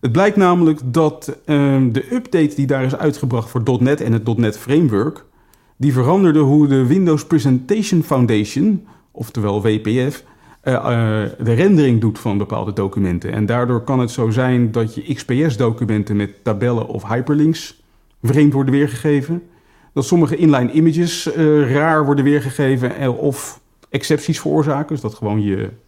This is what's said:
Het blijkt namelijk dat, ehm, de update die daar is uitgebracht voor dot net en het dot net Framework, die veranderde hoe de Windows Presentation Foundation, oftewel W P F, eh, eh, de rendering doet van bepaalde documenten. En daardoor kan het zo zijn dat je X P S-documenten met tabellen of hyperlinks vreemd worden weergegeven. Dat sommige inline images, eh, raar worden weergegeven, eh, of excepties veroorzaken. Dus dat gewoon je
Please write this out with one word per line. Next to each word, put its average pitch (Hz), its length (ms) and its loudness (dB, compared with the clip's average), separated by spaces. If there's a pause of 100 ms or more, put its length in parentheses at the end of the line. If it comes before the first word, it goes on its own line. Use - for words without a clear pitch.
Het 127 120 0
blijkt 202 240 2
namelijk 175 480 4
dat, 147 600 -2
ehm, 139 480 2
de 135 220 -4
update 170 400 0
die 139 120 0
daar 135 180 0
is 131 120 -2
uitgebracht 127 540 -2
voor 110 140 -2
dot 123 160 2
net 139 200 2
en 117 120 -2
het 110 140 0
dot 113 120 0
net 110 200 0
Framework, 135 680 0 (520)
die 139 160 0
veranderde 156 460 2
hoe 147 280 4
de 135 200 2
Windows 160 400 2
Presentation 160 760 0
Foundation, 131 840 0 (240)
oftewel 104 520 -4
W 107 180 0
P 127 320 -2
F, - 120 -16 (360)
eh, 131 140 -2
eh, 113 560 -2 (120)
de 117 100 0
rendering 143 480 4
doet 107 180 -2
van 101 200 -4
bepaalde 101 340 -6
documenten. 98 600 -4
En 110 140 -2
daardoor 120 380 0
kan 131 140 -2
het 120 120 -2
zo 113 200 -2
zijn 123 420 0
dat 113 220 -2
je 151 200 -6
X - 100 -14
P - 80 -4 (140)
S-documenten 110 720 -2
met 101 280 -6
tabellen 117 420 -2
of 98 220 -10
hyperlinks 151 720 -2 (400)
vreemd 143 300 4
worden 135 220 0
weergegeven. 147 680 -2 (500)
Dat 135 120 -2
sommige 165 320 2
inline 139 360 2
images, 160 600 0
eh, 151 400 2
raar 156 320 2
worden 139 200 2
weergegeven, 131 720 0
eh, 131 220 -4
of - 420 -6 (300)
excepties 151 500 -2
veroorzaken. 147 480 0
Dus 147 120 -6
dat 110 140 -8
gewoon 104 280 -4
je 104 280 -4 (180)